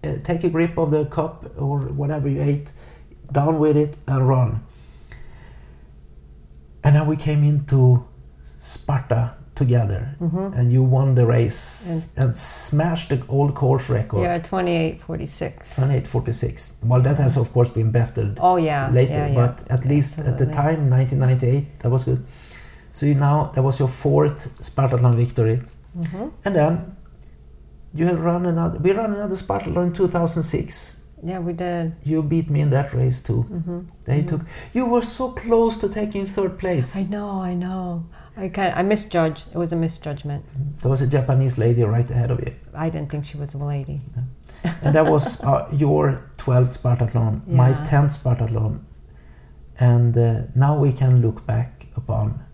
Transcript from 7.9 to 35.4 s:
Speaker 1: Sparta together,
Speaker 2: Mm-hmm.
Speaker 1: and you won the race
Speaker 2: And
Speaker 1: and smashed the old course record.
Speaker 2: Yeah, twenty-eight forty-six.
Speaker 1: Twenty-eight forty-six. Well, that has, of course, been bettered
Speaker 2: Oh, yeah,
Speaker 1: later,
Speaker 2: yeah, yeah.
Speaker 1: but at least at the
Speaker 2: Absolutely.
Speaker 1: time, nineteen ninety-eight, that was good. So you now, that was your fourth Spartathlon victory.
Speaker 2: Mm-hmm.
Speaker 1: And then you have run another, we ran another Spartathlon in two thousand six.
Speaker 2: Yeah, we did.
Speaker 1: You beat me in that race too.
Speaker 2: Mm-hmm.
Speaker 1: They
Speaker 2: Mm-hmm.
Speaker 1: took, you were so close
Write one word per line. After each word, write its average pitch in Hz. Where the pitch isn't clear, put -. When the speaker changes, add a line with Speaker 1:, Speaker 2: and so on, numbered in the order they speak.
Speaker 1:
Sparta -
together, 120
Speaker 2:
Mm-hmm. 180
Speaker 1:
and 120
you 127
won 131
the 123
race 120
Speaker 2:
And 135
Speaker 1:
and 120
smashed -
the 131
old 139
course 131
record. 110
Speaker 2:
Yeah, 175
twenty-eight 170
forty-six. -
Speaker 1:
Twenty-eight 131
forty-six. -
Well, 123
that 139
has, 135
of 120
course, 123
been 113
bettered 110
Speaker 2:
Oh, 180
yeah, 147
Speaker 1:
later, 127
Speaker 2:
yeah, 147
yeah. 143
Speaker 1:
but -
at 127
least 143
at 151
the 127
Speaker 2:
Absolutely. 127
Speaker 1:
time, 147
nineteen 131
ninety-eight, 127
that 120
was 127
good. 127
So -
you 147
now, 147
that 131
was 135
your 135
fourth 147
Spartathlon 123
victory. 117
Speaker 2:
Mm-hmm. 185
Speaker 1:
And 196
then 165
you 160
have 175
run 175
another, 165
we 175
ran 214
another 202
Spartathlon 185
in 175
two 185
thousand 170
six. -
Speaker 2:
Yeah, 185
we 175
did. 170
Speaker 1:
You 160
beat 160
me 147
in 147
that 139
race 127
too. 117
Speaker 2:
Mm-hmm. 175
Speaker 1:
They 135
Speaker 2:
Mm-hmm. 143
Speaker 1:
took, 160
you 247
were 240
so 247
close 226